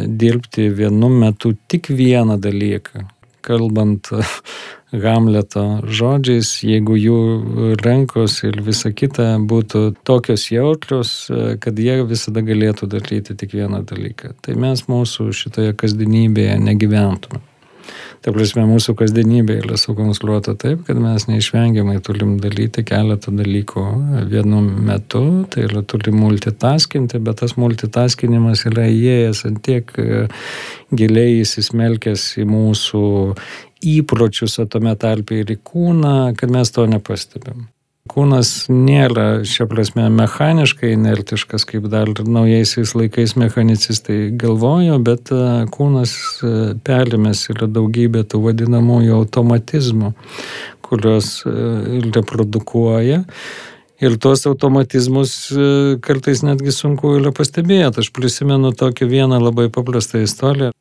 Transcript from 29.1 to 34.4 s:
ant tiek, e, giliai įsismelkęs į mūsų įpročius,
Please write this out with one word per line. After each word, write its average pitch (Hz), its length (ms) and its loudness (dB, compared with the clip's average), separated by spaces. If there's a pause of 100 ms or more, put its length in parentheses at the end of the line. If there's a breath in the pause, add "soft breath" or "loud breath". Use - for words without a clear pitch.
ant 107 200 -6
tiek, 123 320 -2
e, 110 240 0 (680 loud breath)
giliai 113 520 4
įsismelkęs 110 960 -2
į 104 160 0
mūsų 107 500 0 (840 loud breath)
įpročius, 117 720 2